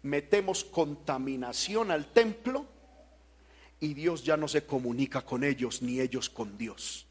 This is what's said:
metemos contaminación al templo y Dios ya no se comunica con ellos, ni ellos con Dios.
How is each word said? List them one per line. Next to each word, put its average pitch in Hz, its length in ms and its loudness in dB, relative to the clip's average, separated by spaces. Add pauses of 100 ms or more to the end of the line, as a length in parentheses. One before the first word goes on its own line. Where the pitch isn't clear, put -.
metemos 170 640 2
contaminación 147 1300 -2
al 151 200 0
templo 240 540 2 (1160)
y 151 120 -2
Dios 151 320 -2
ya 156 140 4
no 151 100 0
se 147 160 2
comunica 127 560 0
con 127 240 -2
ellos, 123 380 0
ni 123 180 0
ellos 123 300 -2
con 104 260 -8
Dios. - 540 -8